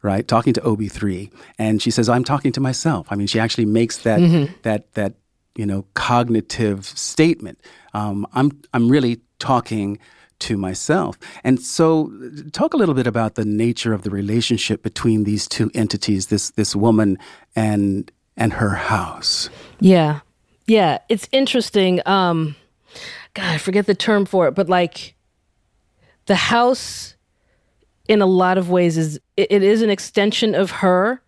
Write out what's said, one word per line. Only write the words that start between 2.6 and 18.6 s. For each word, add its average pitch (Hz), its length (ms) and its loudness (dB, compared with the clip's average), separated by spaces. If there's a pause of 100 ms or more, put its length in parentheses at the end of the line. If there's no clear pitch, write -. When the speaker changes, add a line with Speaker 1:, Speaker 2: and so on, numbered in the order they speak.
Speaker 1:
myself." 131 500 -2
I 101 40 -4
mean, 101 140 -2
she 110 100 -2
actually 110 280 0
makes 113 320 0
that, 110 200 0
Speaker 2:
Mm-hmm. 165 340 4 (100)
Speaker 1:
that, 107 320 -4
that, 101 200 -4 (400)
you 110 120 -6
know, 98 180 -4 (100)
cognitive 113 920 0
statement. - 760 -2 (340)
Um, 104 380 -4
"I'm, 135 180 2 (240)
I'm 117 140 2
really 123 320 2 (180)
talking 107 600 -2 (420)
to 113 160 -4
myself." 95 600 -4 (280)
And 123 160 2
so 160 500 0 (400)
talk 311 240 -2
a - 20 0
little 185 200 2
bit 127 100 0
about 113 300 -2
the 113 80 -2
nature 107 480 0
of 98 100 -2
the 101 80 -4
relationship 104 720 -2
between 110 420 0
these 104 220 -2
two - 280 -2
entities, 104 520 -2
this, - 240 -2
this - 240 -2
woman 107 440 2 (360)
and, 101 560 0 (260)
and 113 180 -2
her 107 160 0